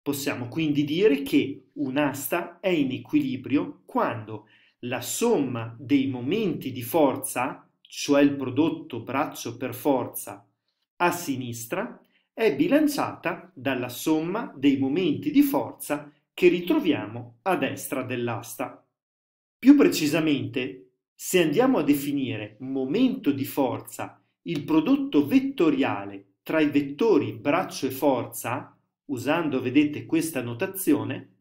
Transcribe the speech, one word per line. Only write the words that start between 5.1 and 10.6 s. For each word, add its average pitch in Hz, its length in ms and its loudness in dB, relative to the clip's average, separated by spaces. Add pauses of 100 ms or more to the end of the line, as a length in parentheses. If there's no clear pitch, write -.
dei 135 280 2
momenti 139 640 -2
di 120 100 -8
forza, 131 880 0 (120)
cioè - 400 2
il 143 140 4
prodotto 131 680 -2
braccio 123 540 -6
per 123 180 -8
forza, 123 720 -4 (520)